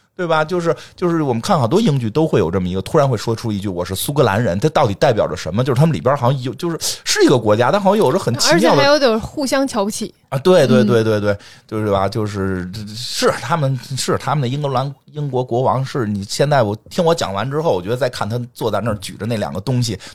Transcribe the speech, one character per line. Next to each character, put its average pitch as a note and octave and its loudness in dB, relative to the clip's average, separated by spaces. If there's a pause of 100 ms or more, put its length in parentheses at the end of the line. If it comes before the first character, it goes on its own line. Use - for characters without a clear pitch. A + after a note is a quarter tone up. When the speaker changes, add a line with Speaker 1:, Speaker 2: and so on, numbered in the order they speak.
(160)
Speaker 1:
对 F3+ -4
吧？ D#3 2
就 E3+ -2
是， E3+ 0 (200)
就 F3+ -2
是 E3 2
我 C3+ 0
们 A2+ 0
看 F3+ 0
好 B2 2
多 D3+ 2
英 D#3 2
剧 A2+ -2
都 D#3+ 2
会 D#3+ 0
有 E2+ 2
这 F#2+ -2
么 F2+ -2
一 F2+ -4
个， F#2+ -2
突 - 0
然 C#3+ 4
会 B2+ 0
说 A2+ -4
出 A2 -6
一 G#2 -2
句 F#2+ -6
：“我 F2 -6
是 F#2 -6
苏 - -4
格 C#3+ 2
兰 G#2+ 2
人。” F#2+ 0
这 D#3 0
到 D3+ 2
底 G2+ -2
代 C#3+ 2
表 G2+ 2
着 D#2 -6
什 D#2 -8
么？ A#2 0
就 C3+ 0
是 - 2
他 D#3 4
们 D#3 0
里 E2 -4
边 C3 2
好 A#2+ 0
像 C3+ -4
有， B2+ -6
就 E3+ -6
是， E3 -6 (260)
是 G#4+ 2
一 D#4 6
个 C#3 6
国 G#2 4
家， A#2+ 2
但 G3 2
好 G3 2
像 G#3 4
有 D3+ 4
着 F3+ 0
很 A#2+ -2
奇 D4 2
妙 - -
的 - 6
Speaker 2:
而 D#4+ 4 (160)
且 C#4 4
还 C#4 4
有 D4 4
点 A3+ 2
互 C#4 -6
相 C#4 0
瞧 A3 -2
不 G#3 -2
起。 - -8 (160)
Speaker 1:
啊， - -4
对， F3 6
对， A2 6
Speaker 2:
嗯。 G#2 4
Speaker 1:
对， A2+ 4
对， A2 2
对， G2+ 0 (300)
就 A2 -6
是 G#2+ 0
吧？ G2 2
就 G#2+ -2
是， F#2+ -4 (240)
是 B2 -2 (100)
他 D#3+ -2
们， C3+ -2 (180)
是 C#3+ -2
他 C3+ -4
们 D3+ 0
的 A#2+ -2
英 C#3 -4
格 D3 -4
兰， C3+ -2 (120)
英 D3 -8
国 B2+ -2
国 B2+ -2
王， B2 0
是 B2+ -4
你 G#2 -2
现 C#3+ -2
在 C#3 4
我， G#2 0 (140)
听 F3+ -2
我 E3 4
讲 F#2+ -2
完 G#2+ -4
之 D3 -4
后， D#3 0
我 F2+ -2
觉 F2+ -8
得 A#2+ -2
再 B2+ -2
看 - -6
他 A#2+ -4 (120)
坐 A#2+ -4
在 G2+ -2
那 A2+ -2
儿 G#2+ -2
举 - -12
着 G#2+ -8
那 A#2 -2
两 F#2 -4
个 F2+ -8
东 B2 0
西， A2+ -4 (160)